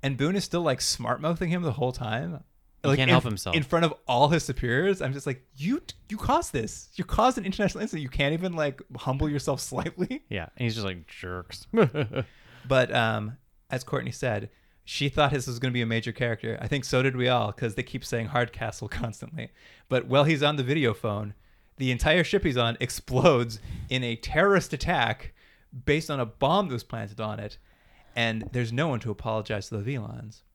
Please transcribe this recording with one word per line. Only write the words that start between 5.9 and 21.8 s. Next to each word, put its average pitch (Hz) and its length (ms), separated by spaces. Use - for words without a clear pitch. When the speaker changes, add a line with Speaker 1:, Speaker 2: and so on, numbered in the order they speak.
Speaker 1:
you 214 80
caused 302 380
this. 127 400
You 185 100
caused 226 340
an 196 60
international 190 380
incident. 165 200
You 131 60
can't 143 260
even, 175 200
like, 147 260
humble 139 320
yourself 143 320
<laughs> - 120
slightly?" 180 580
Speaker 2:
Yeah, 92 260
and 123 80
he's 113 100
just 110 120
like, 87 200
"Jerks." - 680
<laughs> 220 40
Speaker 1:
But, 127 260
um, 113 420
as 131 140
Courtney 127 280
said, 107 380
she - 240
thought 143 240
this 131 140
was 123 120
gonna 127 140
be 123 100
a 113 40
major 113 260
character. 113 480
I 123 80
think 139 160
so 127 180
did 131 140
we 123 120
all, 117 240
'cause 117 220
they 127 80
keep 110 220
saying 113 240
Hardcastle 117 600
<laughs> - 20
constantly. 117 600
But 127 180
while 135 180
he's 151 180
on 147 140
the 135 80
video 131 300
phone, 104 400
the 131 120